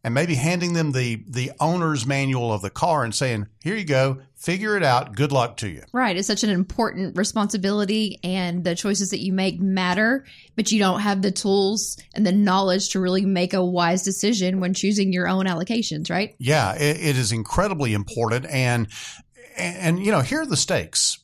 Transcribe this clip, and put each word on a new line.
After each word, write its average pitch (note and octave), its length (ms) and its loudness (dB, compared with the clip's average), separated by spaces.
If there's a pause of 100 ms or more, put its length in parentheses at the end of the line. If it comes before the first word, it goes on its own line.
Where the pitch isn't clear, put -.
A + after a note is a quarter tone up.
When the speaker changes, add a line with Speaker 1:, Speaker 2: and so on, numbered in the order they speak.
Speaker 1:
and A#2+ 100 -2
maybe D#3 220 2
handing E3+ 380 0
them D#3+ 180 2
the, A#2+ 360 -2
the B2+ 320 -4
owner's D#3+ 460 0
manual C3 480 0
of G2 80 -2
the G2 80 -6
car D#3+ 340 0
and A2+ 100 -4
saying, A2+ 340 -2 (160)
"Here F#3+ 120 -2
you G#3+ 80 -6
go, C3+ 360 2 (160)
figure G3+ 420 -2
it F3+ 60 2
out, B2+ 320 2
good C#3 160 0
luck A#2+ 260 0
to A2 100 -6
you." D#2 140 -8 (100)
Speaker 2:
Right. A#3+ 240 0
It's G3 120 -4
such G#3 160 0
an G#3+ 80 2
important F#3+ 680 -2
responsibility, G#3 1040 -2
and F3+ 400 -2
the F3 120 0
choices G3 340 -2
that G3+ 120 -4
you F#3 120 -2
make F#3+ 260 0
matter, F#3+ 680 0 (300)
but G#3 160 0
you A3 80 4
don't F#3+ 220 2
have G3 220 0
the G3+ 80 2
tools G3+ 680 0 (160)
and G#3 120 2
the F3+ 60 4
knowledge G3 580 2
to F#3+ 120 -2
really F#3 240 2
make F#3 300 2
a F3+ 100 2
wise F3 380 2
decision F#3+ 560 0
when F3+ 160 0
choosing G3 360 2
your F3+ 160 0
own F#3+ 180 0
allocations, F3 680 -2
right? F#3+ 260 -2
Speaker 1:
Yeah, B2+ 380 2
it, D3 260 0
it C#3+ 160 2
is A2+ 140 0
incredibly C#3+ 640 0
important. A2+ 520 -2
And, A#2+ 420 0 (720)
and, F3+ 480 -2
you G#3+ 60 2
know, E3 100 4
here C#4 200 0
are D#4+ 40 -4
the G#3+ 100 -2
stakes. - 680 -2